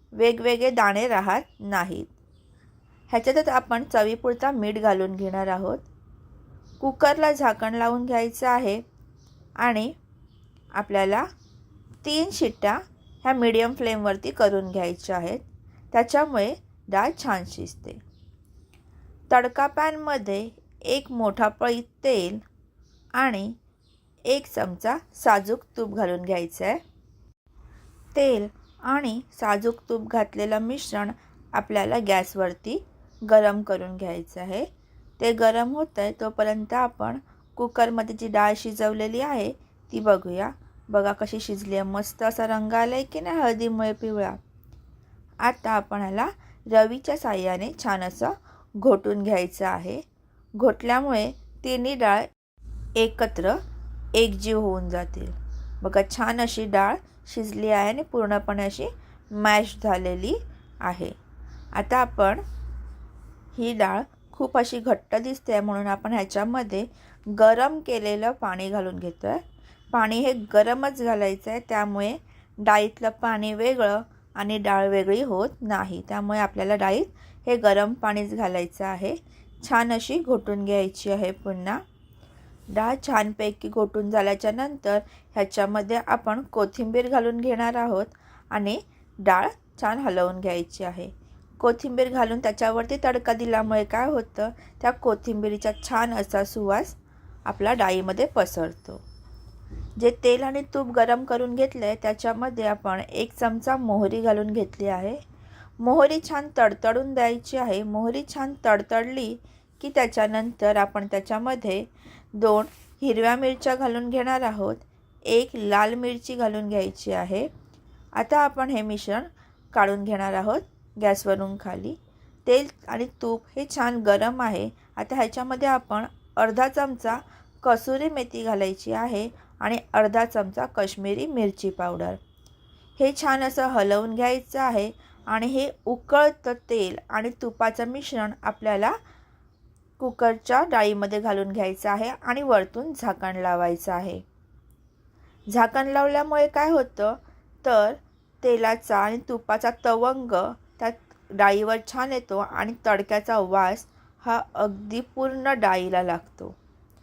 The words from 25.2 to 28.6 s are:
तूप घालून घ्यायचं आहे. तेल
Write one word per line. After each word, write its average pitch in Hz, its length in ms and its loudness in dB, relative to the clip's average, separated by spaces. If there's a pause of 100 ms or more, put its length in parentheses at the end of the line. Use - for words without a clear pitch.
तूप 214 180 -6
घालून 180 260 -2
घ्यायचं 180 440 -4
आहे. 226 120 0 (1400)
तेल 254 320 4 (360)